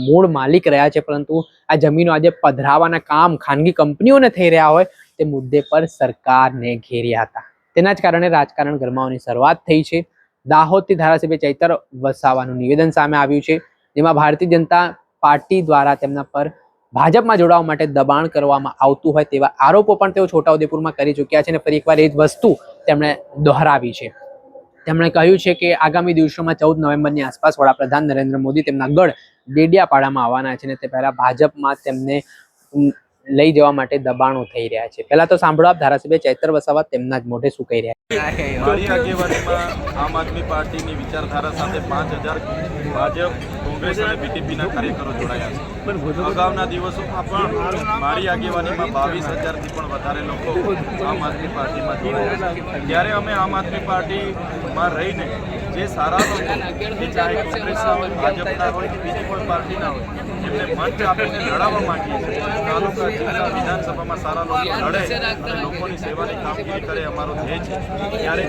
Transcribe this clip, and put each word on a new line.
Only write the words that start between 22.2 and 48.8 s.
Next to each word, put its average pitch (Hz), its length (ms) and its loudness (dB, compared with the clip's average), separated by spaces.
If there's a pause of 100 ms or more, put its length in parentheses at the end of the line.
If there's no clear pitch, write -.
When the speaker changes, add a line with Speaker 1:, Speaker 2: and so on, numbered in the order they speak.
Speaker 1:
વસ્તુ - 300 4 (360)
તેમણે 151 240 2 (360)
દોહરાવી 135 520 2
છે. - 140 -12 (760)
તેમણે 165 240 2
કહ્યું 170 360 6
છે 175 160 2
કે 175 120 4
આગામી 170 460 2
દિવસોમાં 165 420 0
ચૌદ 160 220 4
નવેમ્બરની 147 460 0
આસપાસ - 300 0
વડાપ્રધાન 139 520 2
નરેન્દ્ર 135 320 0
મોદી 143 240 0
તેમના 135 220 -2
ગઢ 156 280 4 (300)
ડેડિયાપાડામાં 139 760 4
આવવાના 127 320 -2
છે 135 140 -10
અને 131 60 -8
તે 127 180 -10
પહેલા 131 260 -2
ભાજપમાં 139 640 0
તેમને, 135 320 -2 (580)
ઉમ, 143 140 4 (380)
લઈ 139 260 4
જવા 147 200 6
માટે 139 260 -2
દબાણો 131 460 0
થઈ 117 240 -8
રહ્યા 113 240 -6
છે. - 100 -14
પહેલા 165 280 4
તો 185 60 4
સાંભળો 160 320 4
આપ 175 120 4
ધારાસભ્ય 143 380 2
ચૈતર 147 340 0
વસાવા 151 400 0
તેમના 127 300 -4
જ - 40 -12
મોઢે 120 240 -2
શું 131 160 -10
કહી 120 160 -2
રહ્યા 113 140 -6 (340)
છે. 156 160 -6 (140)
Speaker 2:
મારી 202 280 0
આગેવાનીમાં 175 840 -2 (280)
આમ 147 180 -4
આદમી 165 320 -6
પાર્ટીની 156 520 -6
વિચારધારા 147 580 -6
સાથે 156 220 -4 (100)
પાંચ 147 240 -6
હજાર 151 240 -6 (480)
ભાજપ, 156 460 -4 (320)
કોંગ્રેસ 160 400 -6
અને 214 120 -4
બી - 140 -8
ટી 151 160 -8
પીના 156 220 -6
કાર્યકરો 139 440 -6
જોડાયા 120 400 -8
છે. 160 800 -8
અગાઉના 185 360 -2
દિવસોમાં 180 600 -8
પણ 185 760 -4
મારી 165 280 -4
આગેવાનીમાં 170 680 -4